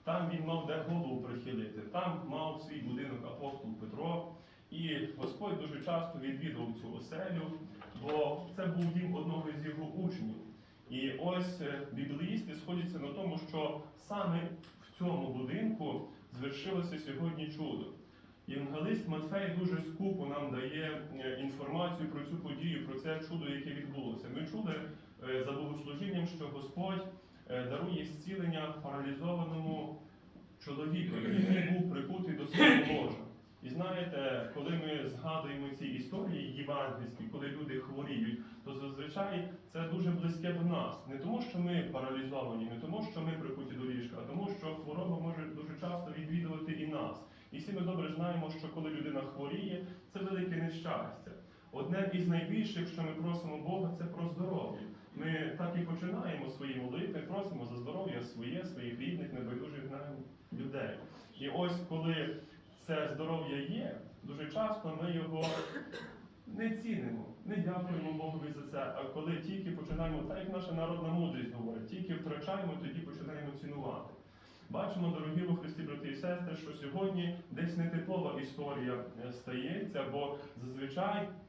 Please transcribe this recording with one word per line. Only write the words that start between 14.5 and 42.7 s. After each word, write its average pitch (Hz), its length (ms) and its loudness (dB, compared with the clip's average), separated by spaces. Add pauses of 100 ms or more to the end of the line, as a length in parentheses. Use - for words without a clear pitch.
в - 180 -20
цьому 139 340 2
будинку 139 760 2 (240)
звершилося 156 680 0
сьогодні 151 480 0
чудо. - 380 -2 (600)
Євангелист 151 600 2
Матфей 165 520 2
дуже 175 220 2
скупо 160 440 0
нам 143 260 0
дає, 147 500 -2 (180)
е, 131 220 -2
інформацію 151 680 0
про 143 120 -2
цю 165 160 -2
подію, 151 500 0
про 131 120 -2
це 156 200 0 (100)
чудо, 151 200 -2
яке 139 200 -2
відбулося. 135 680 -4
Ми 156 120 -2
чули, 202 280 0 (540)
е, 131 140 2
за 139 80 0
богослужінням, 151 760 0
що 151 200 -4
Господь, 180 600 -2 (420)
е, 123 160 0
дарує 160 400 0
зцілення 165 680 0 (100)
паралізованому 156 1160 0 (640)
чоловікові, 175 840 4
який 175 220 8
був 175 200 6
прикутий 170 440 0
до 143 120 -2
свого 247 560 10
ложа. - 140 0 (460)
І 123 60 -6
знаєте, 139 840 0
коли 147 160 -2
ми 151 400 2
згадуємо 143 600 -2 (100)
ці 156 80 -2
історії 139 720 -2
євангельські, 117 760 -2
коли 139 160 -2
люди 139 320 -2
хворіють, 135 600 0 (260)
то 135 100 -4
зазвичай 151 760 -2 (240)
це 165 80 -2
дуже 170 300 4
близьке 170 420 2
до 165 80 2
нас. - 460 2
Не 135 100 -4
тому, 226 240 2
що 180 180 0
ми 175 320 4
паралізовані, 131 760 0
не 117 160 -4